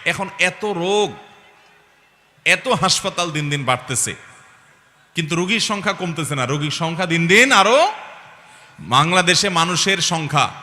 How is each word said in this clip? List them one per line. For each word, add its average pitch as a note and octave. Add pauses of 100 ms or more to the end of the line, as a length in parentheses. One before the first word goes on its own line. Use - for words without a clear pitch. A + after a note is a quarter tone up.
এখন F3+ (100)
এত F3+
রোগ, G3 (1300)
এত F3
হাসপাতাল F3+
দিন D3
দিন C#3+
বাড়তেছে, B2 (1000)
কিন্তু E3
রোগীর F#3
সংখ্যা G3+
কমতেছে E3
না। B2+
রোগীর D3
সংখ্যা E3+
দিন E3
দিন A#3
আরো, B3 (880)
বাংলাদেশে E3
মানুষের F3+
সংখ্যা D3+ (120)